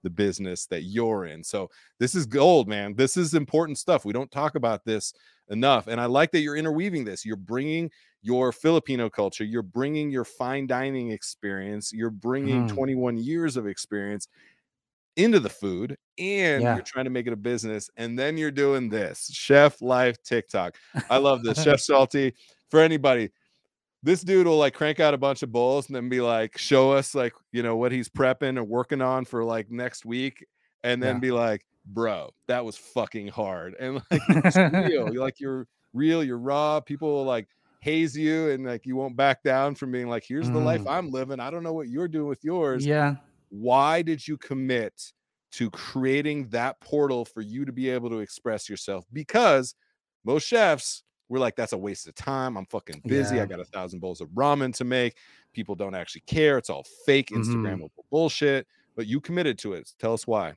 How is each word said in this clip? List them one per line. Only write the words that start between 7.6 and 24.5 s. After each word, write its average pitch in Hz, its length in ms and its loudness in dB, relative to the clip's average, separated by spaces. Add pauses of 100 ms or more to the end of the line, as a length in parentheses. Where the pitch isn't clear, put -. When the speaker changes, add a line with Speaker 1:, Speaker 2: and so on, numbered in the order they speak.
Speaker 1:
your 123 300 2
Filipino 135 580 0
culture. 107 360 -2
You're 113 160 -4
bringing 139 500 -4
your 123 140 -2
fine 135 420 -6
dining 127 440 -4
experience. 101 800 -8
You're 113 160 -4
bringing 123 560 -2
Speaker 2:
Mm-hmm. 104 100 -4
Speaker 1:
twenty-one 127 420 0
years 151 380 -2
of 113 100 -4
experience 101 640 -6 (880)
into 208 240 6
the 107 100 0
food, 98 480 -6 (200)
and 175 460 0
Speaker 2:
Yeah. 117 120 2
Speaker 1:
you're - 80 -6
trying 131 220 -6
to 127 60 -4
make 123 160 -4
it 117 60 -4
a 107 40 -6
business. 110 600 -6
And 117 200 -6
then 147 200 -2
you're 151 140 -2
doing 139 380 2
this, 104 440 -6
Chef 143 480 6
Life 123 420 2
TikTok. 104 540 -2 (320)
I 127 80 6
love 135 260 4
this. 113 180 0
Speaker 2:
<laughs> - 20 0
Speaker 1:
Chef 143 180 6
Salty, 135 520 4 (360)
for 156 100 6
anybody, 135 500 4 (720)
this 175 200 4
dude 185 260 6
will, 160 100 6